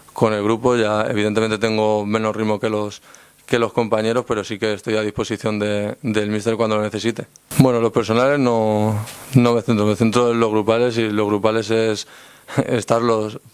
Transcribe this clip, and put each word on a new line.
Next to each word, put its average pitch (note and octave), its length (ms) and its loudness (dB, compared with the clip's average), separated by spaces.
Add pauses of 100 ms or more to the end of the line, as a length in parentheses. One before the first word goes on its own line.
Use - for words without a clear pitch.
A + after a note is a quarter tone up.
(120)
con A2 220 0
el G#2 100 -2
grupo, A#2 320 0
ya G#2+ 320 0
evidentemente G#2+ 520 0
tengo G#2+ 440 0
menos G#2+ 320 -2
ritmo G#2+ 240 -2
que A2 120 -2
los, G#2 320 -6 (420)
que A#2+ 140 0
los A2+ 120 0
compañeros, A2+ 560 0
pero G#2+ 160 -4
sí G#2 140 -8
que G#2+ 160 -2
estoy G#2+ 220 -4
a A2 60 0
disposición G#2+ 580 -4
de, G#2 420 -4
del G#2+ 300 -2
míster G#2+ 240 -2
cuando G#2+ 220 0
lo G#2 40 0
necesite. G#2+ 460 -4 (320)
Bueno, B2+ 220 6
los A2+ 100 2
personales B2 480 2
no, A2 600 0 (360)
no A#2+ 180 6
me A#2 80 2
centro, G#2 240 2
me G#2+ 100 2
centro A#2 360 2
en A#2 80 0
los A2+ 100 4
grupales A2+ 480 0
y A2+ 140 0
los G#2 160 0
grupales G#2+ 420 0
es A2 380 -2 (300)
<laughs> - 280 -4
estar A2+ 340 0
los, A2 400 -2 (140)